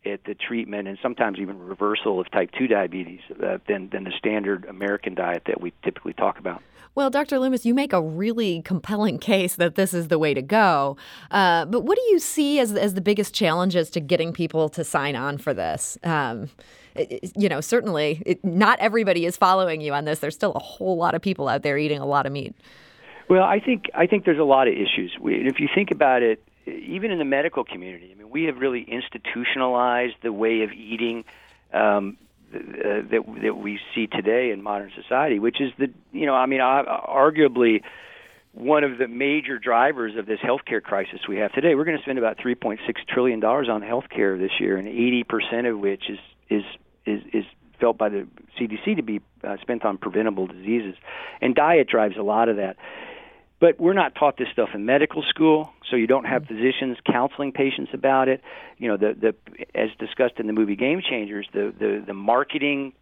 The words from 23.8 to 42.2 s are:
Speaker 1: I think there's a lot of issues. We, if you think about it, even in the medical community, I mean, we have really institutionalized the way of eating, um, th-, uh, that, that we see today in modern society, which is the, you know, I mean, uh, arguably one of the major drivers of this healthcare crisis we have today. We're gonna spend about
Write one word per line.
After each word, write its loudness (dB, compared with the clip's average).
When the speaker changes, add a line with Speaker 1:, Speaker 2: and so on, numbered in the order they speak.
Speaker 1:
I 4
think 2
there's 2
a 4
lot 6
of 4
issues. -2
We, 0
if 0
you 0
think 0
about 4
it, 2
even -8
in -4
the -2
medical 0
community, -14
I -20
mean, -20
we -2
have -4
really -2
institutionalized -2
the -4
way 2
of -2
eating, -6
um, 2
th-, -10
uh, -4
that, -2
that 0
we -8
see -2
today 0
in -6
modern -6
society, 0
which -2
is -2
the, 0
you -2
know, 2
I 4
mean, 0
uh, 4
arguably 6
one 2
of -4
the 0
major -2
drivers 2
of -6
this -2
healthcare -2
crisis -4
we -4
have -2
today. 2
We're 0
gonna -2
spend -4
about 0